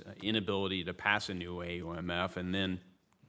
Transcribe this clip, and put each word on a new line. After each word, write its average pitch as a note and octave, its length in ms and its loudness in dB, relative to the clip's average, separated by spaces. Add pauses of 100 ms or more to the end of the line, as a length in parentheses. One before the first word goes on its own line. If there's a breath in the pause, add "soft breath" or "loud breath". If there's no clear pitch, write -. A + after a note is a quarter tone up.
uh, G2 60 -12 (100)
inability G2 640 2
to F2+ 100 -4
pass G#2 360 4
a G2 40 -2
new F2 300 -4
A F2 140 -4
U E2+ 140 -6
M E2+ 200 -4
F F2+ 260 0
and F2+ 160 0
then F#2+ 260 2 (500)